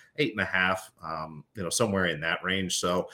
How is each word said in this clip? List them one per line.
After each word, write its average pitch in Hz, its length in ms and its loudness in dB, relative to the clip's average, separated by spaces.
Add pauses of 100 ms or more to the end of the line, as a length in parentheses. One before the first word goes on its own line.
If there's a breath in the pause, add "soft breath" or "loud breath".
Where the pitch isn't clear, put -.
(180 loud breath)
eight 147 140 0
and 104 100 -2
a 92 40 0
half, 92 460 2 (120)
um, 78 400 -8 (120)
you 101 80 -6
know, 85 60 -4
somewhere 98 380 2
in 80 120 0
that 82 240 -2
range. 92 360 0
So 90 340 0